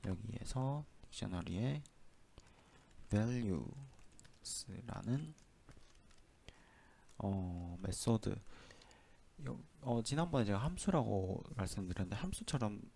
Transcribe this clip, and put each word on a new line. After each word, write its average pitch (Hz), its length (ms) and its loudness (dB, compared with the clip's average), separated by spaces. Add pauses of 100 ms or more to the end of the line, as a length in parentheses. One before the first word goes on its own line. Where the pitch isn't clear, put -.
여기에서 110 760 -2 (260)
딕셔너리에 101 720 0 (2500)
values라는, 131 920 -4 (1800)
어, 90 640 0
메소드, 98 560 2 (1080)
요, 123 120 -4 (220)
어, 120 220 2
지난번에 147 420 4
제가 101 140 4
함수라고 113 840 2 (140)
말씀드렸는데 92 600 0
함수처럼 123 640 0 (160)